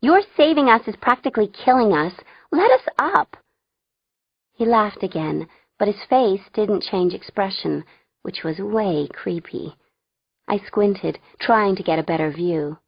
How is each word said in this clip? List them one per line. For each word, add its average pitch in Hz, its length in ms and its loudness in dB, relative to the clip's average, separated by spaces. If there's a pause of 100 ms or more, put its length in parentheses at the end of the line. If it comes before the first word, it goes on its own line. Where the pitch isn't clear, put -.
Your 330 200 4 (140)
saving 294 340 4
us 233 180 4
is 214 100 -6
practically 240 500 0
killing 233 460 2
us. 156 200 0 (380)
Let 381 200 4
us 508 160 4 (120)
up. - 380 0 (1160)
He - 120 -4
laughed 220 380 0
again, 160 440 -4 (320)
but 208 80 0
his 202 220 -4
face 220 320 2 (120)
didn't 208 300 0
change 180 300 0
expression, 180 720 -6 (380)
which - 220 -10
was 160 160 -6
way 196 540 -2
creepy. - 640 -10 (720)
I 208 120 -2
squinted, 196 600 -2 (200)
trying 214 380 2
to 190 60 -6
get 165 160 0
a 160 40 -2
better 156 280 -2
view. 156 460 -4 (100)